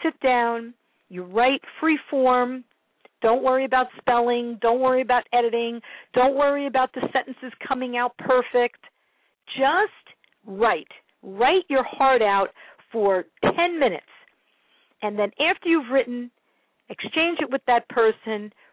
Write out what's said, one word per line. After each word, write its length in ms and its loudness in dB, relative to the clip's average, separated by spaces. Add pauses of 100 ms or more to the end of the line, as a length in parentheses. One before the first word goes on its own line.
sit 180 -4
down, 540 0 (360)
you 140 -10
write 380 0 (180)
free 180 0 (100)
form. 560 0 (560)
Don't 220 2
worry 220 2
about 240 0 (100)
spelling. 580 0
Don't 240 2
worry 220 2
about 300 0
editing. 500 0 (320)
Don't 200 4
worry 320 0
about 260 0
the 200 -6
sentences 460 -6
coming 380 -6
out 200 -2
perfect. 680 0 (680)
Just 440 0 (540)
write. 460 -2 (300)
Write 460 0
your 140 2
heart 400 2
out 320 0 (380)
for 320 0 (180)
ten 380 0
minutes. 260 0 (960)
And 160 -6
then 120 0 (100)
after 280 -2
you've 220 0
written, 400 -2 (580)
exchange 520 -4
it 100 -6
with 160 -4
that 220 0
person, 640 -2 (200)